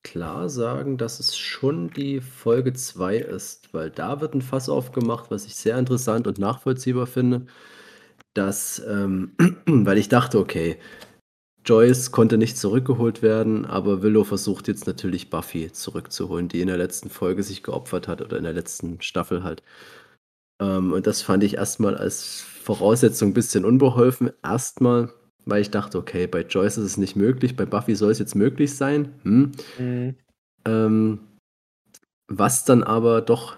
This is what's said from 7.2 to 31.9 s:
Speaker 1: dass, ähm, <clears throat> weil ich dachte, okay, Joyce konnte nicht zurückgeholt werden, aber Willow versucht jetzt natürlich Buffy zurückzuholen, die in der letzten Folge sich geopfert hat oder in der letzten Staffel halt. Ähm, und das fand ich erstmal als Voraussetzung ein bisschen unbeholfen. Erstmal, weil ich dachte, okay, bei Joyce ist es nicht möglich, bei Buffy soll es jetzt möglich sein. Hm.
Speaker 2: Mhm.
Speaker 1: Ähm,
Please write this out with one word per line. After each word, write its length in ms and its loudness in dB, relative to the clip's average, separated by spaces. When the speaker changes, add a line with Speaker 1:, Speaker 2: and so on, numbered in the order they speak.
Speaker 1:
dass, 520 -4
ähm, 520 -4
<clears throat> 280 4
weil 320 6
ich 100 0
dachte, 300 4
okay, 380 -2
Joyce 460 6
konnte 260 4
nicht 220 0
zurückgeholt 640 0
werden, 420 2
aber 380 0
Willow 220 6
versucht 440 -4
jetzt 180 -6
natürlich 440 -6
Buffy 420 -6
zurückzuholen, 760 -8
die 120 -4
in 60 0
der 100 -2
letzten 340 -6
Folge 320 -2
sich 200 -8
geopfert 460 -6
hat 120 -6
oder 160 -8
in 80 -4
der 80 -6
letzten 480 -10
Staffel 440 -6
halt. 180 -10
Ähm, 320 0
und 140 -2
das 160 0
fand 220 2
ich 100 0
erstmal 420 -2
als 460 -6
Voraussetzung 880 2
ein 40 -4
bisschen 300 0
unbeholfen. 680 4
Erstmal, 680 0
weil 160 2
ich 80 -4
dachte, 280 -4
okay, 280 -4
bei 160 -4
Joyce 360 0
ist 60 -2
es 140 -6
nicht 180 -2
möglich, 400 2
bei 100 -2
Buffy 280 -2
soll 180 2
es 60 2
jetzt 160 -6
möglich 420 2
sein. 460 -2
Hm. 300 4
Speaker 2:
Mhm. 380 -4
Speaker 1:
Ähm, 540 2